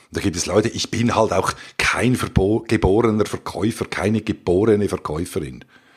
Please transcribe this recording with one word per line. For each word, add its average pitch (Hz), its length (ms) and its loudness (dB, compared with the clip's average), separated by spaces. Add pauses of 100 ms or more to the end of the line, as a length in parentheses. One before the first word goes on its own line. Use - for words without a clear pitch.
(120)
Da - 80 -4
gibt 92 140 -2
es 85 120 -4
Leute, 107 220 2
ich - 220 -6
bin 113 240 0
halt 107 180 2
auch 95 200 0 (260)
kein 120 380 2
verbo-, 107 500 0
geborener 107 600 2
Verkäufer, - 580 -4
keine 104 380 -2
geborene 101 680 2
Verkäuferin. 76 760 -6 (320)